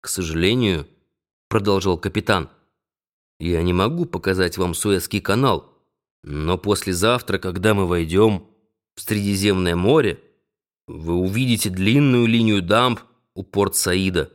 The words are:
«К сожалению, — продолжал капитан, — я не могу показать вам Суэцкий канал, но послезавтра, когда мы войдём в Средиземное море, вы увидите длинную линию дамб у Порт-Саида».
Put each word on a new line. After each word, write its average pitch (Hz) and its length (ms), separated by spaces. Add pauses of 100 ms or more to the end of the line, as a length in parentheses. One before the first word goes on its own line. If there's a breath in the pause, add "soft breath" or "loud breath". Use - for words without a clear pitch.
«К - 60
сожалению, — 90 760 (600)
продолжал 98 480
капитан, — 98 540 (880)
я 85 220
не 90 100
могу 123 320
показать 92 540
вам 90 160
Суэцкий 98 480
канал, 107 500 (500)
но 76 360
послезавтра, 98 800
когда 92 340
мы 98 140
войдём 87 600 (480)
в - 60
Средиземное 98 760
море, 104 480 (640)
вы 80 280
увидите 104 560
длинную 120 560
линию 113 340
дамб 110 400 (340)
у 98 80
Порт-Саида». 92 920